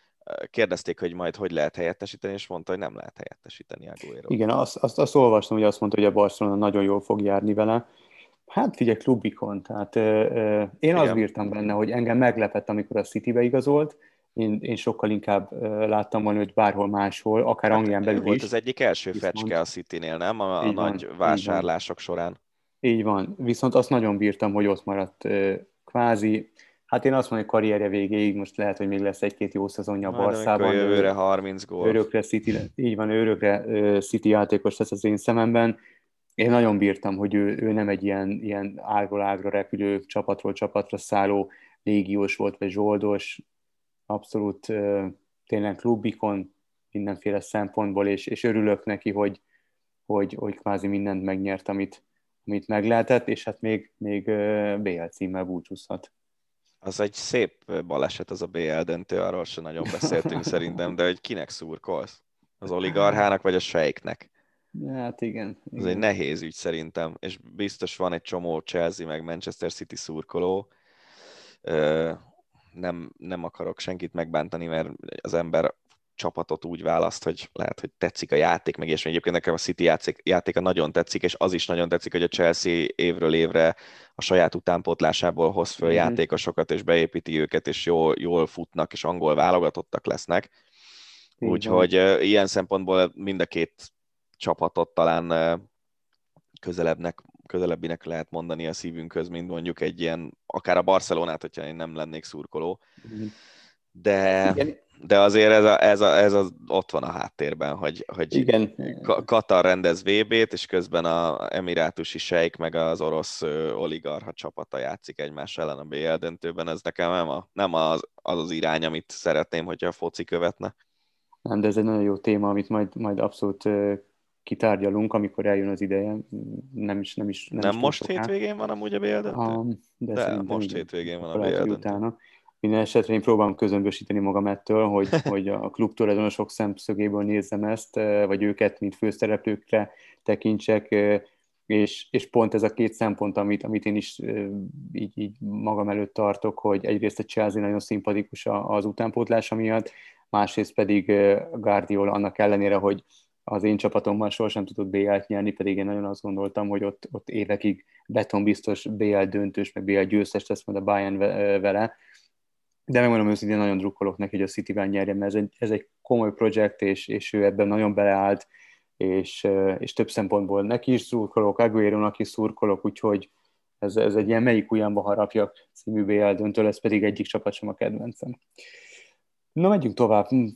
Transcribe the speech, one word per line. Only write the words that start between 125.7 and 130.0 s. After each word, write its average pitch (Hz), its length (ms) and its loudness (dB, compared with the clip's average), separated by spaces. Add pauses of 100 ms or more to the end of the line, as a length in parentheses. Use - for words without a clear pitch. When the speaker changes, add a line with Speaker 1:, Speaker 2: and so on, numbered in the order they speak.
Speaker 2:
ideje. 101 360 -2 (580)
Nem 101 260 -4
is, 98 140 -10
nem 104 140 -4
is, - 200 -8
nem 113 120 -8
Speaker 1:
Nem 101 100 2
Speaker 2:
is 104 60 0
túl 120 80 0
Speaker 1:
most 147 200 0
Speaker 2:
soká. - 80 -4
Speaker 1:
hétvégén 202 440 -2
van 214 140 -6
amúgy 208 240 -6
a 202 40 0
B 202 60 -6
L - 20 0
döntő? 208 240 -2
Speaker 2:
A, 113 340 -2 (320)
de 120 160 -6